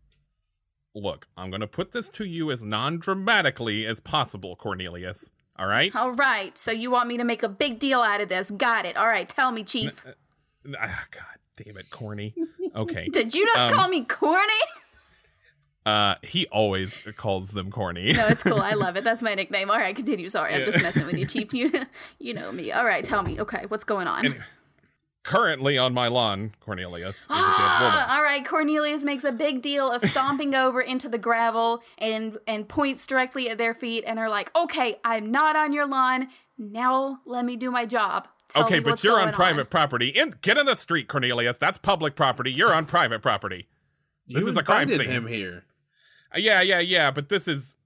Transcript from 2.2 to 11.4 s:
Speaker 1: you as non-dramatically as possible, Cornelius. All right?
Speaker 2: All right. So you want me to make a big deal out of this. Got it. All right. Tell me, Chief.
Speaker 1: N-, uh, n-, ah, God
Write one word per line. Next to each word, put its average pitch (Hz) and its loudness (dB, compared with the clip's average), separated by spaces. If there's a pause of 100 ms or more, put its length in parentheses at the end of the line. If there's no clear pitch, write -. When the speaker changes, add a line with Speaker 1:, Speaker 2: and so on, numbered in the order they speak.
Speaker 1:
you 165 -4
as 120 -6
non-dramatically 139 0
as 113 -4
possible, 98 -4
Cornelius. 90 -10 (280)
All 92 -4
right? 127 2
Speaker 2:
All 247 0
right. 240 0
So - -4
you 226 -4
want 247 2
me 240 -4
to 233 -2
make 233 -2
a 226 0
big 226 -2
deal 269 2
out 208 2
of 208 -2
this. 185 -2
Got 214 0
it. 175 -6
All 208 4
right. 208 0
Tell 262 0
me, 220 -6
Chief. - -4
Speaker 1:
N-, 127 -18 (640)
uh, - -8
n-, 110 -4
ah, - -8
God - -20